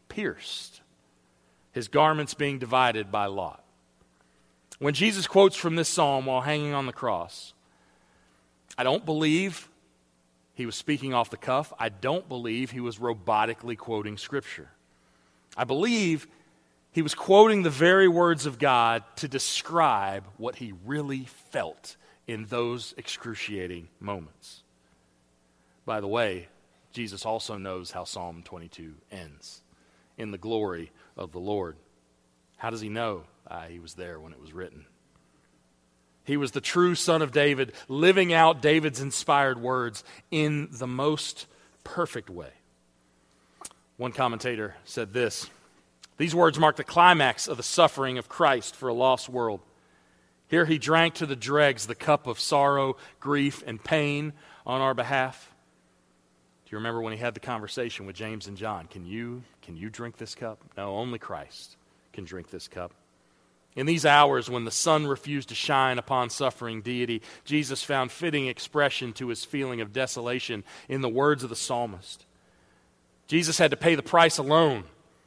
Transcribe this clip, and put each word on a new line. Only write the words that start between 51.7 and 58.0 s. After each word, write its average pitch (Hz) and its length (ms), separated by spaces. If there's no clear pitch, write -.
the 104 80
cup - 320
of 120 140
sorrow, 139 580
grief, 143 480
and 113 160
pain 147 500
on 131 160
our 131 140
behalf." 123 560
Do - 60
you 107 80
remember 117 220
when 110 120
he 107 60
had 120 160
the - 40
conversation 110 680